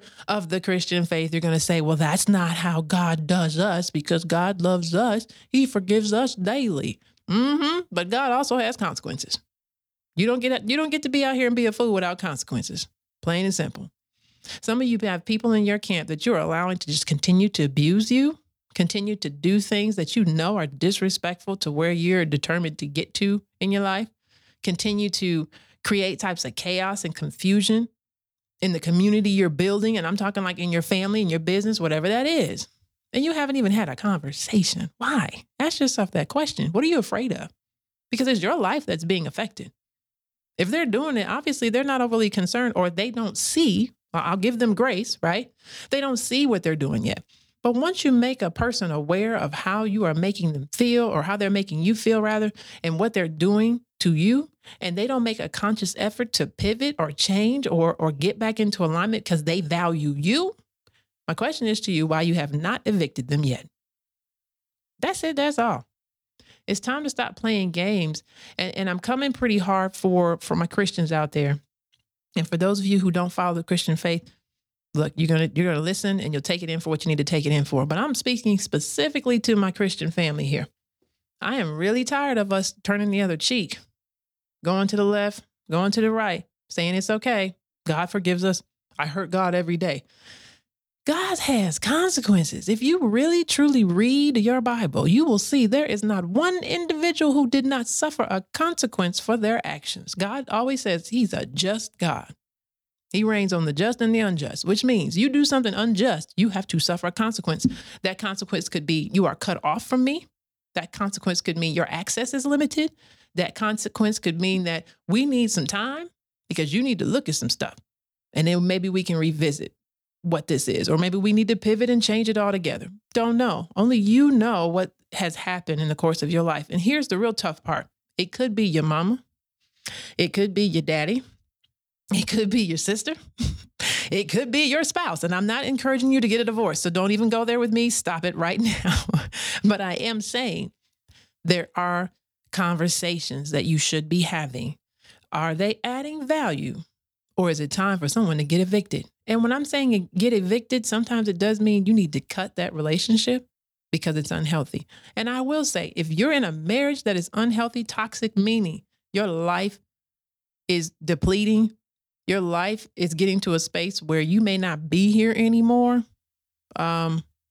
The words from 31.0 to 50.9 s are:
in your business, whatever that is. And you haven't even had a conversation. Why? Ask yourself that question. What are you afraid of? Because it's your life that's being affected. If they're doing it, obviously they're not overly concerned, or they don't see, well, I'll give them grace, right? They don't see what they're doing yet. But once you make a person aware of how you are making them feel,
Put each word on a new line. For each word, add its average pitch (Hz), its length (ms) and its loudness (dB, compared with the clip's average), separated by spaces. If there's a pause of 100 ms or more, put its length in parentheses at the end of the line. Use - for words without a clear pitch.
in 185 80 2
your 160 100 0
business, 196 400 0
whatever 156 300 0
that 240 160 0
is. 285 420 -2 (460)
And 269 100 0
you 330 100 0
haven't 285 240 -2
even 214 140 4
had 202 180 2
a 131 60 -6
conversation. 165 1000 0
Why? 254 480 -2 (140)
Ask 302 200 -2
yourself 247 320 0
that 147 180 -2
question. 170 420 -2
What 214 120 2
are 320 40 2
you 330 120 2
afraid 220 340 -2
of? - 200 -10 (560)
Because 247 180 -2
it's 240 140 2
your 226 160 0
life 254 280 0
that's 165 180 -4
being 170 240 0
affected. - 440 -10 (840)
If 180 120 0
they're 320 160 0
doing 254 320 -2
it, 202 100 -2
obviously 262 420 -2
they're 240 140 0
not 269 180 0
overly 226 280 0
concerned, 208 460 -2
or 180 140 2
they 196 220 -4
don't 220 260 -6
see, 247 540 2 (220)
well, 165 120 -2
I'll 180 120 0
give 226 220 0
them 226 160 4
grace, 226 460 -2
right? 185 300 -2 (380)
They 277 120 0
don't 269 160 0
see 262 280 0
what 208 180 2
they're 160 120 0
doing 143 300 -2
yet. - 180 -4 (400)
But 240 100 2
once 320 300 0
you 285 80 4
make 254 300 2
a 175 100 -2
person 226 400 -2
aware 175 440 0
of 147 180 -4
how 196 300 -2
you 208 220 0
are 160 80 2
making 170 400 0
them 139 200 -8
feel, 240 320 2